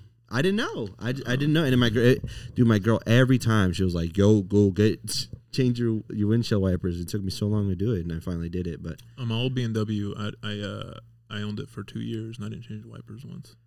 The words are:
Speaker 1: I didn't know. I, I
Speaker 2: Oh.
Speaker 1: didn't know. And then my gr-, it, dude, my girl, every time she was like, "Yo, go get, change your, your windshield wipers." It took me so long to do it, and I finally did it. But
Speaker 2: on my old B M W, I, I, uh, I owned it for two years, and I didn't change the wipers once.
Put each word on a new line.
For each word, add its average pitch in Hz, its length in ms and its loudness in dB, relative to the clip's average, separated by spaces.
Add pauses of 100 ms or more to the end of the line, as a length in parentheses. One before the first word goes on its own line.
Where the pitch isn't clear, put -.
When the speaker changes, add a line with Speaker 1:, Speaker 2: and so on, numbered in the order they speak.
(300)
Speaker 1:
I 117 100 -2
didn't 190 160 2
know. 269 320 -4 (100)
I, 107 120 -4
I - 20 -4 (140)
Speaker 2:
Oh. 123 100 0
Speaker 1:
didn't 147 160 0
know. 156 120 4
And 131 80 2
then 127 60 6
my 120 120 4
gr-, 113 100 0
it, 123 240 4 (300)
dude, 123 120 4
my 113 120 6
girl, 104 280 2
every 127 320 6
time 107 360 2
she 92 100 0
was 90 100 0
like, 82 220 -2
"Yo, 101 260 8
go 101 280 4
get, 104 580 0 (240)
change 123 260 0
your, 113 320 -2
your 104 180 0
windshield 113 340 2
wipers." 90 380 0
It 87 80 -8
took 101 140 -4
me 92 80 -4
so 104 160 -4
long 104 220 0
to 95 80 -2
do 104 160 -2
it, 95 140 -2
and 85 60 -6
I 82 80 -6
finally 85 280 -6
did 87 180 -6
it. 85 160 -8
But 85 180 -10 (180)
Speaker 2:
on 123 100 -6
my 113 60 -2
old 123 200 -2
B 127 80 -2
M 113 120 -4
W, 104 420 -2
I, 104 140 -6 (120)
I, 104 180 -8
uh, 101 340 -10 (360)
I 104 120 -8
owned 104 180 -6
it 110 80 -12
for - 140 -14
two - 180 -12
years, 113 360 -10
and 110 100 -12
I - 20 -10
didn't 110 160 -12
change 107 180 -14
the 113 60 -20
wipers 113 360 -18
once. - 320 -18 (100)